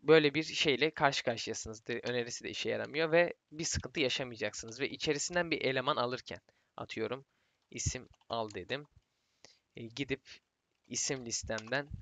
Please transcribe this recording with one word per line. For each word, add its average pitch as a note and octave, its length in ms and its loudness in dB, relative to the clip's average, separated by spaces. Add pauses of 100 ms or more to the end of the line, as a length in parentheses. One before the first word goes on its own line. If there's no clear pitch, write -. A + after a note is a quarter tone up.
böyle D3 300 8
bir D#3 100 2
şeyle C#3 480 2
karşı C#3 320 2
karşıyasınız. A2+ 640 -4
De-, A#2+ 160 -2
önerisi A#2+ 400 -2
de F2 60 -6
işe - 200 -4
yaramıyor B2 420 -2
ve E3+ 220 6 (180)
bir D3+ 120 -6
sıkıntı - 360 -2
yaşamayacaksınız. A#2 800 -2
Ve C3+ 100 -2
içerisinden D#3+ 600 0
bir D3 100 0
eleman C3 340 2
alırken, B2 440 -2 (380)
atıyorum, A2 480 -4 (460)
isim - 380 -6 (200)
al A2+ 240 -2
dedim. B2 340 -6 (880)
E, A#2 120 -10
gidip B2+ 340 -4 (680)
isim B2+ 380 -4
listemden A2+ 640 -4 (120)